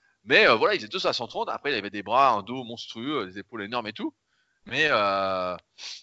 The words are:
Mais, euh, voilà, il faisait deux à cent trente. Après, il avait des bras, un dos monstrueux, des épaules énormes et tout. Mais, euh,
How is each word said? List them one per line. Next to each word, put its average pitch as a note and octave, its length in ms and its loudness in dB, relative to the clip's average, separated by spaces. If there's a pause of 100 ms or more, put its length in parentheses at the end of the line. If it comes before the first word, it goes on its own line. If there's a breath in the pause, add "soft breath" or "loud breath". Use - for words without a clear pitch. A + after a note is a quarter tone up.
(240)
Mais, F#3+ 220 6
euh, C3 80 8
voilà, D#3+ 200 4
il F3+ 40 -2
faisait G#2+ 100 -12
deux F3+ 200 -4
à C#3 40 2
cent A#2+ 140 -6
trente. G3 220 -6
Après, B2+ 240 -4
il - 20 -2
avait G2+ 160 -4
des G2+ 140 -8
bras, B2+ 260 4
un G#2 120 0
dos B2 200 -8
monstrueux, A#2 640 -8
des F#2 140 -12
épaules G#2+ 220 -12
énormes A2 260 -6
et A2 40 -6
tout. C#4+ 220 -8 (520)
Mais, D3+ 240 0
euh, F#2+ 640 0 (460 loud breath)